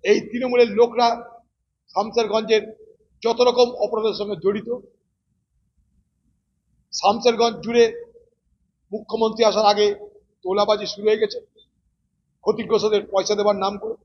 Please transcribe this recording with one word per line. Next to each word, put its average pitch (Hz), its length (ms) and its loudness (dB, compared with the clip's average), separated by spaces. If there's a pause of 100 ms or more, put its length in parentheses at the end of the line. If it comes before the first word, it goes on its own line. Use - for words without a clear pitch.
এই 208 140 2 (120)
তৃণমূলের 247 400 2 (100)
লোকরা 233 280 4 (880)
শামসেরগঞ্জের 214 680 0 (600)
যত 233 180 -2
রকম 247 260 4 (160)
অপরাধের 208 360 -4
সঙ্গে 202 240 -6
জড়িত, 208 260 -2 (2250)
শামসেরগঞ্জ 226 720 0
জুড়ে 233 220 4 (1040)
মুখ্যমন্ত্রী 220 520 -2
আসার 208 280 2
আগে 208 140 4 (580)
তোলাবাজি 208 480 0
শুরু 202 160 -10
হয়ে 214 140 2
গেছে 214 180 -4 (1040)
ক্ষতিগ্রস্তদের 208 580 0 (100)
পয়সা 196 240 0
দেবার 208 280 2
নাম 202 140 -2
করে। 220 280 -10